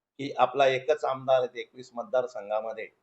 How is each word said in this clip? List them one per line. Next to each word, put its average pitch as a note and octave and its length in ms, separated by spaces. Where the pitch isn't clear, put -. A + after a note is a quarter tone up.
की C#3 200
आपला C3+ 280
एकच C3 380
आमदार C3 380
आहे B2 180
एकवीस B2+ 340
मतदारसंघामध्ये, A2 960